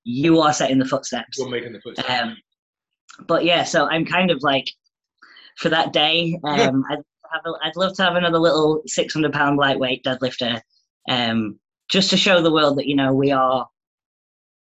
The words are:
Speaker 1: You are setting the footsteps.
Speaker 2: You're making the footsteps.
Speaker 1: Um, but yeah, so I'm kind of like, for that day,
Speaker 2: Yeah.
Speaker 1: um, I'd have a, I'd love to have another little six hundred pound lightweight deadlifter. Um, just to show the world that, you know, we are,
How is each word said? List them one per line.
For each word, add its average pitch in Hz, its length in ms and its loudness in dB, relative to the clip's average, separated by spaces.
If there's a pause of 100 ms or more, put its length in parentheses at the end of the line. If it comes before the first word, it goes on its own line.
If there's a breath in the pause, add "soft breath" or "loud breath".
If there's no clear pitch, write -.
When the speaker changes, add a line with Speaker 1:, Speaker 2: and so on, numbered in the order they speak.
Speaker 1:
You 151 360 2
are 151 120 4
setting 135 260 0
the 127 60 2
footsteps. - 540 -6
Speaker 2:
You're 123 120 -6
making 120 220 -8
the 101 80 -18
footsteps. - 280 -10
Speaker 1:
Um, 120 280 -4 (920)
but 156 180 0
yeah, 165 200 2
so 151 220 0
I'm 165 180 -2
kind 180 260 0
of 139 120 -2
like, 135 240 2 (920 loud breath)
for 185 140 -2
that 160 220 0
day, 165 520 0
Speaker 2:
Yeah. 175 240 2
Speaker 1:
um, 135 200 0
I'd 147 100 -6 (340)
have 160 120 -6
a, 165 80 -6 (100)
I'd 156 140 -6
love 185 200 -2
to 190 80 0
have 175 100 2
another 175 240 2
little 156 480 2
six - 260 -2
hundred 151 220 0
pound 143 240 2
lightweight 131 460 0
deadlifter. 123 580 -4 (480)
Um, 113 480 -2 (320)
just 190 200 2
to 190 60 2
show 185 240 4
the 165 120 4
world 151 260 2
that, - 80 -4
you 143 80 0
know, 135 180 2
we 139 200 2
are, 131 340 0 (1000)